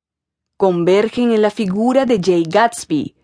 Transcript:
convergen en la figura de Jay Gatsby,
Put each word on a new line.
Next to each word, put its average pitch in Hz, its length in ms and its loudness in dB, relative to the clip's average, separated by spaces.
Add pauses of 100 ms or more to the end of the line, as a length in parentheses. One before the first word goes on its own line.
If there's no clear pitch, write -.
(560)
convergen 196 760 0
en 214 100 2
la 208 80 2
figura 226 560 -2
de 233 160 0
Jay 170 260 2
Gatsby, 196 760 -2